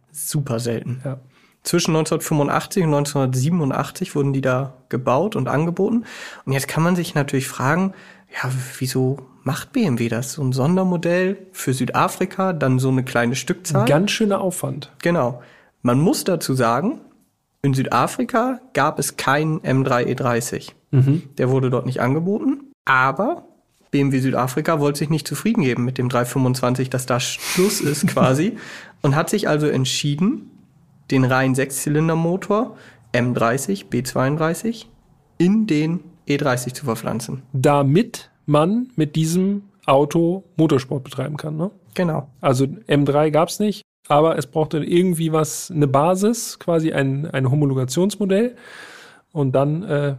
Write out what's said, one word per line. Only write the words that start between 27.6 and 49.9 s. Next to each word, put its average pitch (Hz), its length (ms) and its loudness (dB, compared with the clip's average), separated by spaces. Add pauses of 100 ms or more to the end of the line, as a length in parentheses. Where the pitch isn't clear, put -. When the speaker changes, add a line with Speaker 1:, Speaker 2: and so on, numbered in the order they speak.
Speaker 1:
ist 147 260 0
Speaker 2:
<laughs> - 0 -
Speaker 1:
quasi. 135 500 2 (440)
Und 139 140 2
hat 170 140 0
sich - 180 0
also 151 200 2
entschieden, 147 840 -2 (600)
den 131 120 4
reinen 131 300 2
Sechszylindermotor 165 1200 0 (360)
M 123 240 0
dreißig, 127 520 0
B 123 140 -2
zweiunddreißig 156 880 -2 (480)
in 214 300 2
den 160 320 0 (260)
E 143 120 0
dreißig 123 360 -2
zu - 120 -12
verpflanzen. 120 580 -6 (100)
Speaker 2:
Damit 143 800 2 (160)
man 180 480 2
mit 151 200 0
diesem 185 480 0 (220)
Auto 165 580 2 (120)
Motorsport 143 480 2
betreiben 147 340 -8
kann, 156 200 -8
ne? 175 120 -4 (240)
Speaker 1:
Genau. 165 360 -2 (120)
Speaker 2:
Also 135 240 2 (220)
M 143 180 4
drei 147 240 4
gab's 156 300 0
nicht, 208 240 -2 (240)
aber 156 320 4
es - 80 -6
brauchte 151 360 -2
irgendwie 175 480 0
was, 156 380 -2
eine 151 180 2
Basis, 185 680 2
quasi 165 340 0
ein, 139 360 -2
ein 131 240 0
Homologationsmodell. 175 1040 0 (760)
Und 139 200 0
dann, 147 320 2
äh, 143 360 -2